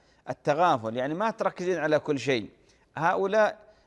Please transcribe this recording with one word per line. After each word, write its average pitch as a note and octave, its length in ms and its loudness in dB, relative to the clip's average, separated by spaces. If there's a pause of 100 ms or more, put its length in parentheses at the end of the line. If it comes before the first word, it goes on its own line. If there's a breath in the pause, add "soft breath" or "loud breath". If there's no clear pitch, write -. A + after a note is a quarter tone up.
(300 soft breath)
التغافل C3+ 680 0
يعني C3+ 160 -4
ما G#3 180 -2
تركزين F3+ 460 -4
على D3+ 220 2
كل C#3 200 -2
شيء. A#2 300 -2 (480 soft breath)
هؤلاء F#3+ 640 2 (280 soft breath)